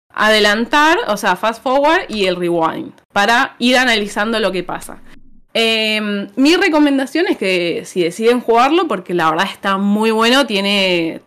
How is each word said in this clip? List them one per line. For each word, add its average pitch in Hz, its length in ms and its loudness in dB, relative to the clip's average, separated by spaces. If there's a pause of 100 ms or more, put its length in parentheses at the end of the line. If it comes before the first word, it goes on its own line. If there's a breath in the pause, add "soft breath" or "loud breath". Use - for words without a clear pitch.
adelantar, 220 880 2 (120)
o 208 100 -2
sea, 190 180 0
fast 226 260 -4
forward 285 460 2
y 214 160 -4
el 185 120 0
rewind, 170 560 -2 (200)
para 233 460 0
ir 247 180 2
analizando 220 640 0
lo 196 120 -2
que 180 100 -4
pasa. - 400 -12 (520 loud breath)
Em, 214 840 -2
mi 285 200 4
recomendación 302 680 0
es 370 100 -2
que 175 480 -2
si 180 180 -4
deciden 220 380 0
jugarlo, 269 480 2
porque 196 240 -6
la 165 180 0
verdad 175 220 -2
está 196 240 -2
muy 208 340 0
bueno, 233 360 2
tiene, 190 800 -2